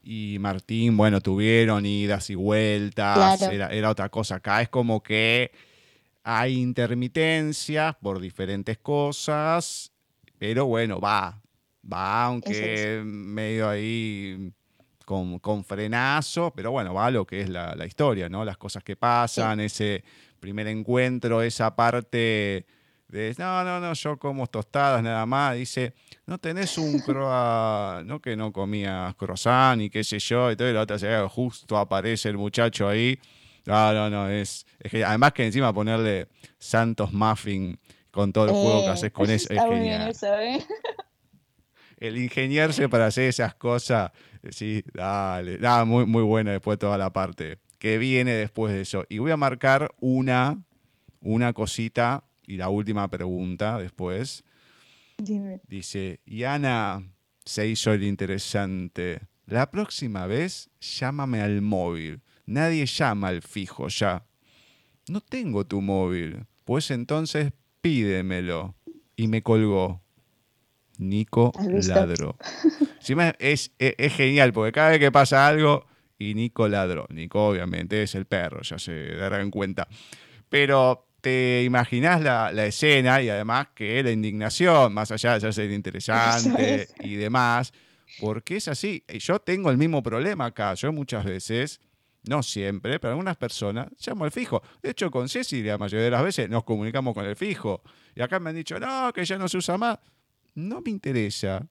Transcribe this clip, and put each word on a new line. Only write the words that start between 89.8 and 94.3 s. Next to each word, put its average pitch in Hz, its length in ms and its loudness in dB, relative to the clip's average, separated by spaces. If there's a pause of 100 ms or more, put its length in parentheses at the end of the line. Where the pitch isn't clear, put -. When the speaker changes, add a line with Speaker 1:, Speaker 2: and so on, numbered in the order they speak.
Speaker 1:
problema 131 440 -4
acá. 101 280 -2
Yo 143 180 -4
muchas 131 320 -4
veces, 113 560 -4 (480)
no 139 160 -2
siempre, 101 560 -4
pero 120 120 -4
algunas 180 240 -4
personas 113 520 -6 (180)
llamo 214 180 -6
al 147 60 -2